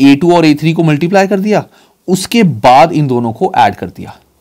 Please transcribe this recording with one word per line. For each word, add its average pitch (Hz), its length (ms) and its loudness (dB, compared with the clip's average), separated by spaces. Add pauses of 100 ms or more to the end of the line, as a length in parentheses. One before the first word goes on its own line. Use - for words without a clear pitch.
ए 139 160 4
टू 175 200 0
और 165 100 2
ए 151 80 2
थ्री 156 180 -2
को 165 120 -2
मल्टीप्लाई 175 440 0
कर 196 120 -2
दिया, 196 240 -2 (440)
उसके 190 340 -2
बाद 131 500 2
इन 151 160 -2
दोनों 120 240 -4
को 190 240 -6
ऐड 101 180 0
कर 90 160 -12
दिया। - 280 -18 (220)